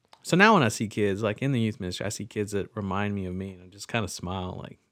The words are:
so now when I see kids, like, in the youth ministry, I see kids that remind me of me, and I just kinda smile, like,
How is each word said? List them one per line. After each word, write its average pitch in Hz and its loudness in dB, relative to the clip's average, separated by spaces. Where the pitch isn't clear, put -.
so - 0
now 208 8
when 156 6
I 110 4
see 107 -2
kids, 101 0
like, 110 -2
in 139 0
the 123 2
youth 107 -2
ministry, 90 -6
I 101 -2
see 104 -8
kids 104 -6
that 95 -4
remind 101 -2
me 95 -6
of 90 -6
me, 95 -8
and 90 -20
I 92 -20
just 98 -18
kinda 110 -2
smile, 90 -8
like, - -18